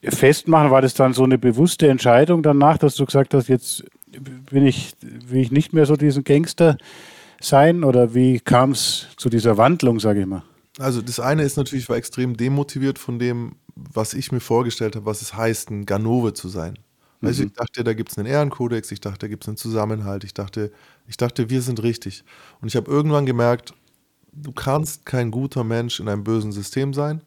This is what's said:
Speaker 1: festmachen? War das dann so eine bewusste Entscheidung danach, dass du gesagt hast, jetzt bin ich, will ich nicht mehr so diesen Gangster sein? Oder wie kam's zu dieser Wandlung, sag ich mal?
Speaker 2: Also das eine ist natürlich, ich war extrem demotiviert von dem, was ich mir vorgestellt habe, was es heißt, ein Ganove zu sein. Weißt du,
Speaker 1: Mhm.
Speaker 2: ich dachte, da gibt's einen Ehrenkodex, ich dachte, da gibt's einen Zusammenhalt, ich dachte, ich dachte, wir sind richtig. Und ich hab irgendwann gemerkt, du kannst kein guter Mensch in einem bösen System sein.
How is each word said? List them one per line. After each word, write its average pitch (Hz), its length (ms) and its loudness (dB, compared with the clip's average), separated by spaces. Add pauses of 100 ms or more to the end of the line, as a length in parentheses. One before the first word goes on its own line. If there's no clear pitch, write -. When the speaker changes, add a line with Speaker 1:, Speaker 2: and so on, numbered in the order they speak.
Speaker 1:
festmachen? 147 680 4
War 131 100 6
das 131 120 2
dann 131 200 4
so 127 100 2
eine 131 140 4
bewusste 127 520 2
Entscheidung 139 540 4
danach, 147 340 4
dass 143 180 2
du 139 100 0
gesagt 139 280 0
hast, 131 140 2
jetzt - 360 -2 (680)
bin 139 140 4
ich, - 360 0
will 123 400 -4
ich 120 100 0
nicht 147 220 0
mehr 156 120 6
so 147 100 2
diesen 143 280 0
Gangster 156 540 4 (640)
sein? 160 420 4
Oder 123 300 4
wie 127 260 2
kam's - 680 0 (100)
zu - 120 -4
dieser 113 280 2
Wandlung, 123 420 4
sag 104 180 0
ich 95 80 0
mal? 95 180 -8 (340)
Speaker 2:
Also 131 240 -4
das 120 180 -8
eine 143 240 0
ist 139 140 -2
natürlich, 131 280 -4
ich - 40 -20
war 117 80 0
extrem 123 400 -4
demotiviert 135 600 -2
von 120 200 -8
dem, 120 360 -4 (200)
was - 380 -8
ich - 180 -8
mir 127 80 -2
vorgestellt 117 560 -2
habe, 104 100 -12
was 107 160 -6
es - 140 -14
heißt, 113 360 -4
ein 104 140 -8
Ganove 110 480 0
zu - 140 -14
sein. 92 320 -10 (420)
Weißt - 180 -2
du, 101 40 -2
Speaker 1:
Mhm. 101 60 -6
Speaker 2:
ich - 40 -18
dachte, 120 300 -8
da 113 100 0
gibt's 110 240 -8
einen 104 100 -6
Ehrenkodex, 127 640 -2
ich 95 100 -12
dachte, 98 180 -10
da 113 80 -8
gibt's 104 200 -12
einen 110 100 -10
Zusammenhalt, 107 680 -4
ich 98 100 -18
dachte, 104 380 -8 (340)
ich 110 120 -18
dachte, 123 320 -4
wir 127 120 -2
sind 120 220 -6
richtig. 113 400 -6 (380)
Und 113 80 -8
ich 123 80 -4
hab 107 100 -4
irgendwann 147 380 0
gemerkt, 120 480 0 (580)
du 147 220 -16
kannst 151 520 -4
kein 120 260 -4
guter 131 340 -6
Mensch 117 340 -4
in 107 80 -8
einem 104 160 -4
bösen 107 300 -4
System 135 400 -6
sein. 151 340 -4